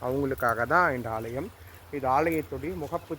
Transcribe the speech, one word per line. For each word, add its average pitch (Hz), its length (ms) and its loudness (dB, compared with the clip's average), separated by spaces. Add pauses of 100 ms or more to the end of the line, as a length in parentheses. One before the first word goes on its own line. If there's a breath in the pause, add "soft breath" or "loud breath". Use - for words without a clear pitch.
அவங்களுக்காக 127 640 2
தான் 156 300 4
இந்த 117 140 -4
ஆலயம். 117 420 -4 (400 loud breath)
இது 135 160 -2
ஆலயத்துடைய 151 680 0
முகப்பு 160 440 -6